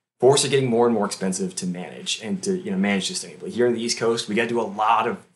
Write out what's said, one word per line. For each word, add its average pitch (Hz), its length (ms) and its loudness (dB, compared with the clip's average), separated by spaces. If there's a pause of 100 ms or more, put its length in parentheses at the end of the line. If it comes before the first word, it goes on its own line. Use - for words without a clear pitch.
(180)
forests 143 280 6
are 131 40 -4
getting 135 180 2
more 117 180 4
and 120 80 4
more 104 100 0
expensive 95 520 -4
to 95 100 -6
manage 87 560 -8
and 196 220 -4
to, 190 120 0
you 180 140 -6
know, 95 60 -2
manage 196 340 0
sustainably. 90 400 -10
Here 113 160 2
in 120 80 2
the 113 80 -4
East 117 160 -4
Coast, 117 300 0
we 104 60 -2
gotta 113 140 0
do 117 120 0
a - 20 0
lot 107 440 2
of 104 120 -2 (180)